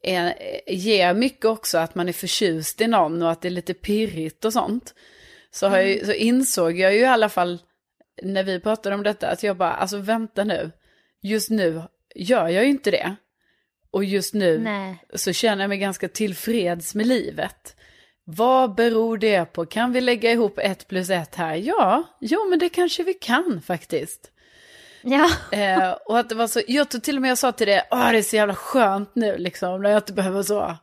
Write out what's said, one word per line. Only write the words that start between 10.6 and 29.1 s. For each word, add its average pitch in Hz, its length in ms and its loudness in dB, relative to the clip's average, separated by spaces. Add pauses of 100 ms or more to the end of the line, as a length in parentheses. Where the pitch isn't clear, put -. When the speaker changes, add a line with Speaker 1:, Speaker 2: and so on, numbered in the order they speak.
Speaker 1:
just 208 280 -4
nu 175 320 0 (340)
gör 180 320 0
jag 180 160 2
ju 277 60 4
inte 269 220 0
det. 185 240 -2 (760)
Och 190 120 0
just 196 300 -2
nu 185 260 4
Speaker 2:
Nej. 196 380 -6 (160)
Speaker 1:
så 190 200 -2
känner 202 300 0
jag 202 60 -2
mig 202 80 -2
ganska 190 320 -4
tillfreds 185 840 -4
med 214 120 0
livet. 190 680 -4 (480)
Vad 233 520 2
beror 226 420 2
det 196 280 2
på? 170 200 -6
Kan 233 280 -2
vi 254 80 2
lägga 233 300 2
ihop 233 280 0
ett - 280 -4
plus 185 220 -4
ett 175 260 -4
här? 160 200 -4
Ja, 254 480 2 (160)
jo, 339 300 -2
men 349 100 2
det 349 100 0
kanske 349 340 0
vi 370 100 -2
kan 262 480 -2
faktiskt. - 680 -8 (680)
Speaker 2:
Ja. 277 280 4 (220)
Speaker 1:
Eh, 190 400 2
och - 280 0
att 233 100 -2
det 220 60 -4
var 233 120 0
så, 226 200 -2
jag 285 220 2
tror 240 120 -6
till 294 140 -2
och 262 60 -2
med 262 100 2
jag 247 60 0
sa 254 140 2
till 214 160 0
det, 196 240 4
"Åh, 240 200 2
det 226 60 4
är 214 40 4
så 208 140 -4
jävla 208 200 2
skönt 202 600 0